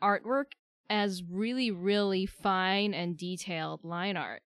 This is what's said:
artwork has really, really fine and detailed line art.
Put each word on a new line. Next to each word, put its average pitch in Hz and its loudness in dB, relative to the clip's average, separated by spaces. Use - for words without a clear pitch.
artwork 226 2
has 202 0
really, 226 0
really 196 2
fine 196 2
and 175 -2
detailed 170 -6
line 175 -2
art. 117 -6